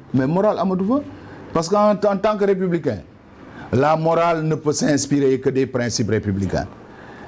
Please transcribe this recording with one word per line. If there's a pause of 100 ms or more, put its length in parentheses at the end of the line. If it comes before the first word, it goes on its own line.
(140)
mais
moral
amatu
fa. (540)
Parce
qu'en,
en (220)
tant
que
républicain, (720)
la
morale
ne
peut
s'inspirer
que
des
principes
républicains. (600)